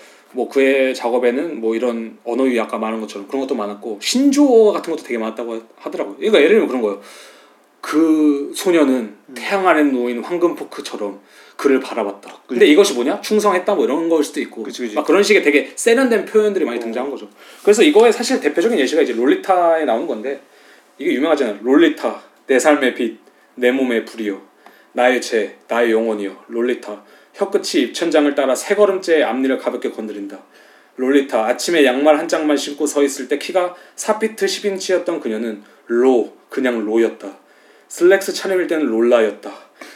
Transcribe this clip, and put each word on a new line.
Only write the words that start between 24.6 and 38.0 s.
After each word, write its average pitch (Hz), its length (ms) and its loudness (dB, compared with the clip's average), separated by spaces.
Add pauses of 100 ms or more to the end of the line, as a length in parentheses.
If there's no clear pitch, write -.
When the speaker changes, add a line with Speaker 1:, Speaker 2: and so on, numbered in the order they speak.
Speaker 1:
나의 127 280 2
죄, - 340 -4 (120)
나의 117 240 0
영혼이여. 107 560 -4
롤리타, 117 560 -6 (300)
혀끝이 190 500 -2
입천장을 147 520 0
따라 131 200 0
세 - 200 -4
걸음째 185 480 2
앞니를 131 340 -2
가볍게 - 320 -6
건드린다. 101 500 -12 (580)
롤리타, 131 500 0
아침에 147 380 2
양말 143 320 4
한 165 100 -4
짝만 156 300 0
신고 143 280 -6
서 143 180 0
있을 135 240 -2
때 139 100 -2
키가 180 380 -2 (200)
사 214 240 -4
피트 220 280 -2
십 - 180 -6
인치였던 185 540 -2
그녀는 110 440 -6 (240)
로, 120 460 2 (160)
그냥 120 360 -2
로였다. 107 520 -2 (500)
슬랙스 190 460 2